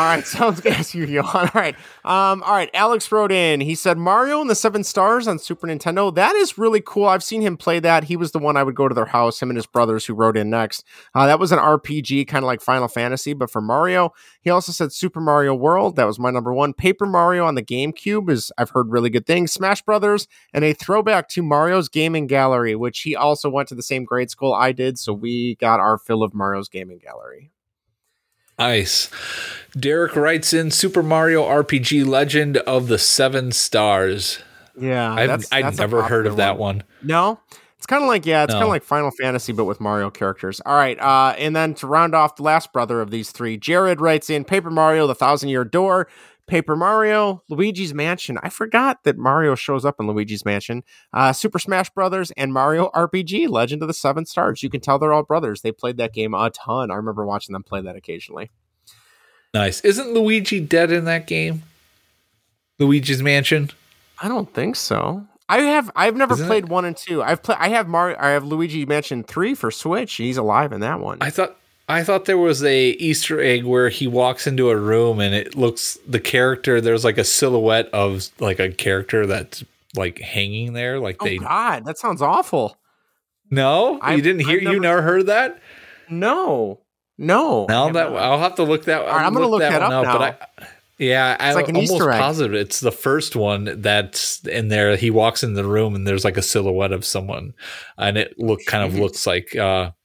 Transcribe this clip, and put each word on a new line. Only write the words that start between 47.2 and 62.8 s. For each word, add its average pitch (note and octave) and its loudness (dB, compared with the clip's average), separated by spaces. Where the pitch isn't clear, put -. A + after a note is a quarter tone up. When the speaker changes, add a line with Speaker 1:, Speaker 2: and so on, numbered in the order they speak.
Speaker 1:
Luigi's F3+ -2
Mansion." D3+ -4
I - -8
forgot A#3+ -2
that C#3+ 2
Mario C#3 2
shows C3+ -4
up C#3+ 0
in G#2+ -2
Luigi's G#2+ -4
Mansion. G#2+ -4
Uh, C3 4
Super G#3+ -4
Smash F#3 -2
Brothers F#3 -2
and C3+ -2
Mario D3+ 2
R E3 2
P F#3+ -2
G, F#3 -2
Legend C3 0
of D#3 -6
the D#3+ -6
Seven D3 -2
Stars. - -2
You C3+ -8
can B2 -6
tell C#3 0
they're D3+ 2
all D3+ 4
brothers. D3+ -2
They A2+ -2
played B2 -6
that A2+ -4
game A2 -4
a A2 0
ton. A#2+ -6
I F2+ -6
remember G#2+ -6
watching G2+ -6
them F#2+ -10
play G2 -8
that F#2 -12
occasionally. E2+ -14
Speaker 2:
Nice. G2+ 0
Isn't A#3 2
Luigi G#3+ 2
dead E3 2
in E3+ 0
that E3 -2
game? D#3+ -4
Luigi's C#3 2